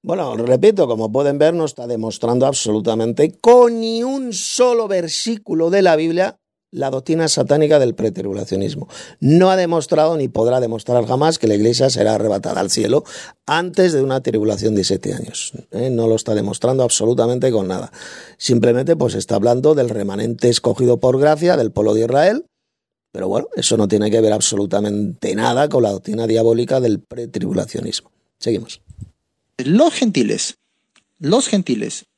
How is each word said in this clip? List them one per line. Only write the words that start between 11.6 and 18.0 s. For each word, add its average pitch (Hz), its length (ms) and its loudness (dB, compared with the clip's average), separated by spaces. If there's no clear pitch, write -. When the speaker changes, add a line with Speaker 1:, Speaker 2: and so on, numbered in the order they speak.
Speaker 1:
será 107 240 0
arrebatada 107 460 -2
al 98 100 -2
cielo 113 340 0
antes 175 480 0
de 147 80 2
una 131 220 0
tribulación 107 540 0
de 95 80 0
siete - 300 -4
años, - 380 -12
¿eh? 123 180 -4
No 117 160 0
lo 113 80 4
está 110 200 -4
demostrando 123 500 0
absolutamente 120 680 0
con 104 160 0
nada. 92 240 -6